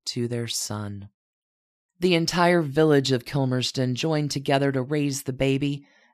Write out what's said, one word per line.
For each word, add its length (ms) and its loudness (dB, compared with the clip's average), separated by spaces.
to 200 -4
their 200 -6
son. 600 -8
The 120 4
entire 480 4
village 520 4
of 100 0
Kilmersdon 680 -2
joined 380 -2
together 420 0
to 80 -2
raise 420 -2
the 100 -6
baby 540 -2